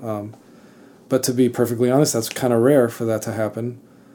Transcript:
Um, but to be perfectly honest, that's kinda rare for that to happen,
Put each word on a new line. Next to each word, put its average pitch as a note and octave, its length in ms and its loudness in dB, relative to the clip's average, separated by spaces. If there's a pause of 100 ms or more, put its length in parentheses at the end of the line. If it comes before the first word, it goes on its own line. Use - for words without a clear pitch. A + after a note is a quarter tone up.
Um, G#2+ 320 -8 (760)
but C3 140 0
to C3 100 -2
be B2 160 2
perfectly A#2+ 400 0
honest, C#3+ 260 2
that's A2+ 140 -4
kinda A#2+ 300 0
rare B2+ 300 4
for A#2 160 -8
that A2 180 -2
to A2+ 100 -6
happen, A2+ 480 -6 (340)